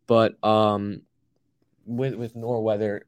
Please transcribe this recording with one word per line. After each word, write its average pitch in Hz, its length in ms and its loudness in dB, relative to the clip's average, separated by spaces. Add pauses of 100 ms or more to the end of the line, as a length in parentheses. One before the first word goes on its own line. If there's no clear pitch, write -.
But, 113 380 2
um, 104 580 0 (800)
with, 120 300 -4
with 113 220 -10
Norweather 110 720 -2